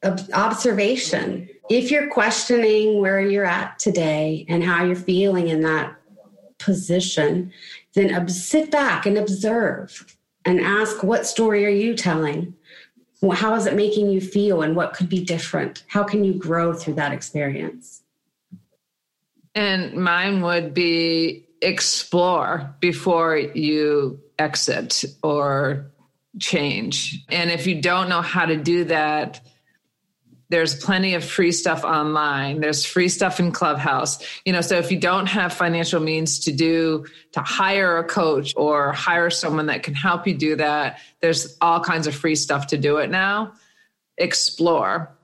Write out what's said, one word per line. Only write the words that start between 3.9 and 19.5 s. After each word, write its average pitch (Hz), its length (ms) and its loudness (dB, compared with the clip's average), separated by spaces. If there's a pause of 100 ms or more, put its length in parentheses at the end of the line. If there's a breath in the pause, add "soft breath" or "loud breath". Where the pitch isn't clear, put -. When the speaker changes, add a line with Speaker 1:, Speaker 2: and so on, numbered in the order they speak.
Speaker 1:
and 170 160 0
how 175 200 2
you're 180 120 2
feeling 185 500 2
in 160 140 0
that 156 340 0 (640)
position, 180 920 0 (420 loud breath)
then 190 180 4
ob-, 175 160 -2
sit 302 440 0
back 269 340 2
and 202 100 2
observe 208 1000 -2 (280)
and 185 160 4
ask, 196 440 0
what 214 220 2
story 214 380 2
are 208 60 2
you 214 240 2
telling? 160 600 -2 (680 loud breath)
Well, 190 140 2
how 220 180 2
is 208 120 0
it 190 80 0
making 208 340 2
you 190 120 2
feel 196 420 0
and 156 120 0
what 165 200 -2
could 180 140 0
be 175 140 -2
different? - 640 -4
How 208 180 0
can 202 200 0
you 190 80 2
grow 170 400 0
through 160 220 -6
that 143 180 -2
experience? 143 880 -6 (1500)